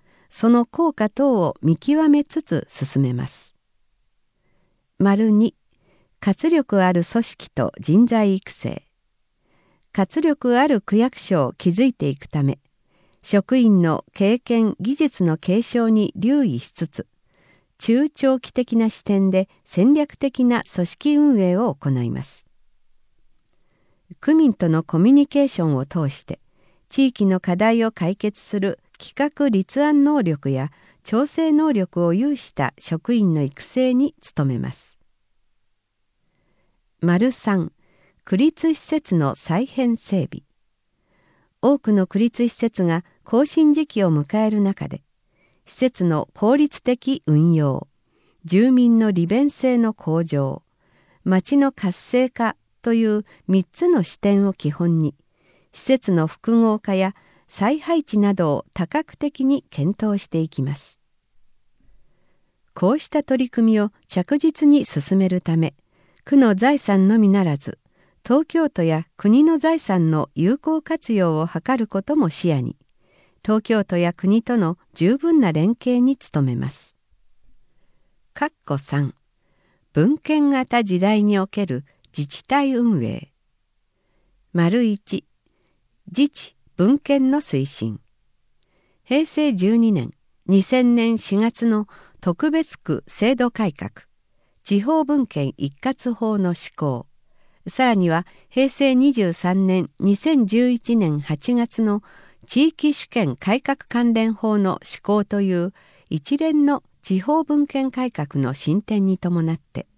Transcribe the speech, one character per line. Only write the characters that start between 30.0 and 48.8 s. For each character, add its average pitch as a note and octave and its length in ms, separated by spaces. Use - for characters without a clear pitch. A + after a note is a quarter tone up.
能 D4 180
力 D3 280
や C3+ 200
調 A#3+ 240
整 D#4+ 240
能 D4+ 220
力 F3+ 320
を E3+ 100
有 C4+ 220
し - 160
た C3 260
職 E3 360
員 G3 200
の D3 80
育 C#3 200
成 B3+ 320
に C4 200
努 D3+ 80
め C3 160
ま B2+ 120
す。 - 260
丸 F#3 320
三、 F#3+ 400
区 F#3+ 120
立 D#4 320
施 D#4 80
設 - 400
の C#3+ 180
再 G3+ 320
編 A#3+ 300
整 F#3 340
備。 - 140
多 C#4 200
く G#3+ 120
の F#3+ 140
区 G3 140
立 A#3+ 240
施 A#3 60
設 A3+ 340
が E3+ 200
更 B3 200
新 D4+ 280
時 D4+ 160
期 G3+ 160
を E3 80
迎 D#3 320
え A3 60
る G#3+ 100
中 G3 260
で、 C#3 160
施 - 120
設 B3+ 280
の D#3+ 300
効 A#3 220
率 D4 260
的 B3+ 440
運 D#3 280
用、 C#3+ 340
住 G3 260
民 A#3+ 280